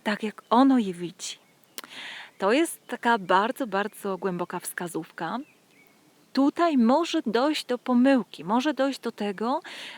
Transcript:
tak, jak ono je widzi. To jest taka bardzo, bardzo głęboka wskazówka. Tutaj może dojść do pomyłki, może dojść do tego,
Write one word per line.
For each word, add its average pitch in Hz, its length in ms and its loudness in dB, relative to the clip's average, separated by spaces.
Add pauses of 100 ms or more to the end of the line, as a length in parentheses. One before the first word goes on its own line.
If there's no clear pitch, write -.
tak, 208 200 -4
jak 208 280 -8
ono 262 280 6
je 196 160 -2
widzi. 175 420 -10 (1040)
To 196 140 2
jest 320 340 0
taka 233 320 0
bardzo, 196 480 0
bardzo 196 520 -4
głęboka 175 420 -4
wskazówka. 170 800 -8 (920)
Tutaj 302 460 2
może 302 480 2
dojść 247 380 0
do 247 140 -4
pomyłki, 247 680 2
może 247 300 0
dojść 269 260 -2
do 233 120 -6
tego, 214 480 -4 (380)